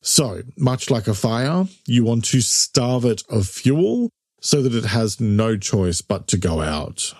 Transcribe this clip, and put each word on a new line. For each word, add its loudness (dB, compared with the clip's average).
So, 0
much 0
like 0
a 0
fire, 0
you 4
want 2
to 2
starve 0
it 0
of 0
fuel 0
so 0
that 0
it -2
has 0
no 2
choice 0
but -4
to 0
go 0
out. -6